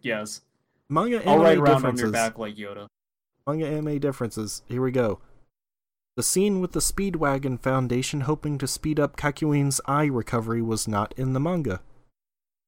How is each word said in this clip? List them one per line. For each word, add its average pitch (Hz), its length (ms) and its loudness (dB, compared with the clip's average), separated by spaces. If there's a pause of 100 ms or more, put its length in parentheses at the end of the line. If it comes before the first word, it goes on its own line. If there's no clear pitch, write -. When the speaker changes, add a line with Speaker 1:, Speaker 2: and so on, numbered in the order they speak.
Speaker 1:
yes. 107 400 -6 (480)
Speaker 2:
Manga 208 260 2 (100)
Speaker 1:
I'll 147 80 6
Speaker 2:
anime 160 100 8
Speaker 1:
ride 165 140 8
around 139 180 6
on 131 40 2 (140)
Speaker 2:
differences. 120 80 -2
Speaker 1:
your 110 100 0
back 113 260 0
like 107 180 -8
Yoda. 104 300 -12 (600)
Speaker 2:
Manga 156 200 -2
anime 151 320 -4
differences. 123 680 -4
Here 123 140 -4
we 131 80 0
go. 120 300 0 (960)
The 123 60 -2
scene 190 380 2
with 180 120 -2
the 160 80 -2
Speedwagon 139 800 -2
Foundation 131 640 0
hoping 147 360 -2
to 135 100 -4
speed 151 320 -2
up 143 160 0
Kakyoin's 143 680 2
eye 143 180 2
recovery 117 580 -2
was 110 240 -2
not 104 300 0
in 131 160 -2
the 131 80 0
manga. 147 400 -2 (880)